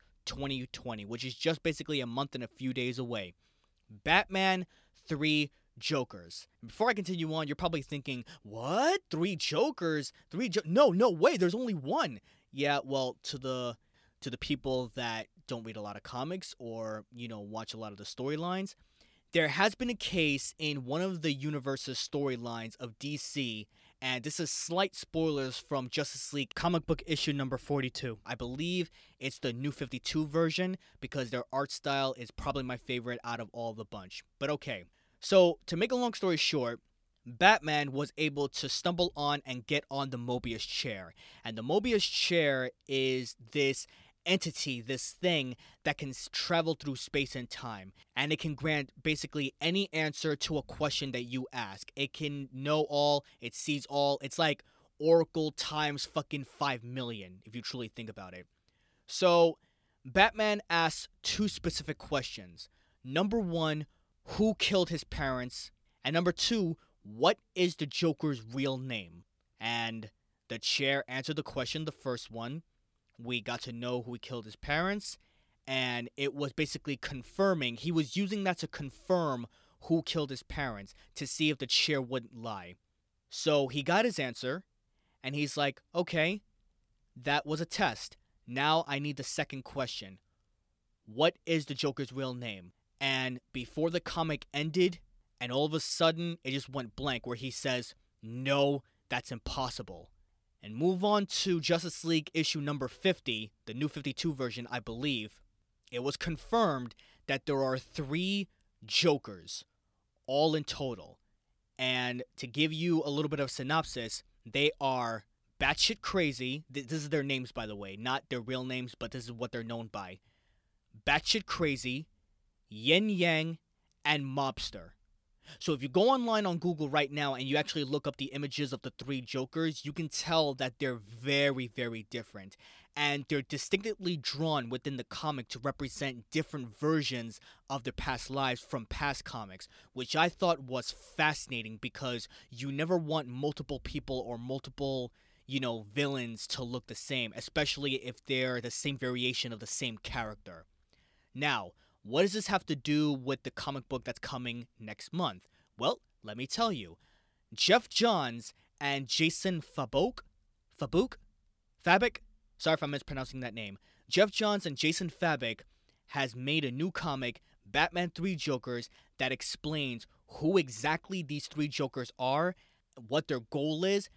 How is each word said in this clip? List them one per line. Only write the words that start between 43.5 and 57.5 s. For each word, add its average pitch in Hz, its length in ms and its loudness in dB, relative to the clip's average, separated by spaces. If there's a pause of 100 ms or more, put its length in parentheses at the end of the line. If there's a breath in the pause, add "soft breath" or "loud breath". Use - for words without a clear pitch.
this 139 340 2 (380 loud breath)
entity, 151 560 0
this 123 300 -4
thing 147 460 0 (260 loud breath)
that 147 160 0
can 139 120 -6
s-, - 200 -10
travel 165 460 0
through 143 180 -4
space - 400 -4
and 123 160 -8
time. 101 420 -10 (220 soft breath)
And 143 180 2
it 151 60 0
can 156 160 -2
grant 147 380 -2 (100)
basically 151 580 -2
any 185 320 0
answer 156 440 0
to 151 220 -2
a 131 40 -4
question 143 480 -2
that 123 140 -4
you 127 280 -4
ask. 104 440 -8
It 139 160 -2
can 143 400 -6
know 143 360 2
all, 143 360 4 (160 soft breath)
it 120 120 -6
sees 143 340 -2
all. 143 360 2
It's 135 160 -6
like 156 240 4 (380 soft breath)
Oracle 160 500 6
times 151 540 -2
fucking 143 400 -4
five 127 400 -2
million, 117 600 -8
if 110 120 -14